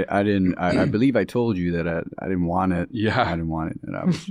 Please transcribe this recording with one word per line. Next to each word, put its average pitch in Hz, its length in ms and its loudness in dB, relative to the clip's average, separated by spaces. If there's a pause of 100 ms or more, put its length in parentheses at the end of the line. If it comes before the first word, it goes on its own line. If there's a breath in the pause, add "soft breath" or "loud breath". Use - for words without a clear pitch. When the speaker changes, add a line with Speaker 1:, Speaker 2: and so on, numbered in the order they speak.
Speaker 1:
I, 98 200 0
I - 40 2
didn't. 98 340 2
I, 87 240 2
I - 20 4
Speaker 2:
<clears throat> - 20 2
Speaker 1:
believe 120 280 2
I 101 100 2
told 117 320 0
you 87 160 0
that 85 140 -2
I, 82 160 -2 (160)
I - 80 -8
didn't 90 200 0
want 92 260 2
it. 87 180 0
Speaker 2:
Yeah. 107 320 0
Speaker 1:
I 90 80 0
didn't 82 180 -2
want 80 240 -4
it. - 120 -10
And - 120 -8
I - 80 -6
was, - 260 0